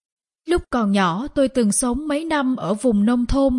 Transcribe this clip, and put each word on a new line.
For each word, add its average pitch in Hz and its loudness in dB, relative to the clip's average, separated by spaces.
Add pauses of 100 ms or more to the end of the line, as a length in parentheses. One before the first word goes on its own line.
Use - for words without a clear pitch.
(460)
Lúc 349 0
còn 220 0
nhỏ, 196 0
tôi 269 2
từng 240 2
sống 269 -4
mấy 302 -2
năm 285 -2
ở 175 -4
vùng 208 0
nông 240 2
thôn 269 2